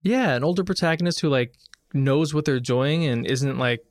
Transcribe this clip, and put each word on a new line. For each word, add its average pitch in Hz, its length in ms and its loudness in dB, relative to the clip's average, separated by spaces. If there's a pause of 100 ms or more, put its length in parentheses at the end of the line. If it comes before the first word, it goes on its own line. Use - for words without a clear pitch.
Yeah, 226 320 0
an 123 100 -2
older 180 200 0
protagonist 175 580 -2
who, 160 80 2
like, 123 240 0 (400)
knows 143 400 2
what 151 120 0
they're 135 140 0
doing 135 460 0
and 120 220 -2
isn't, 135 320 -2
like, 120 320 -2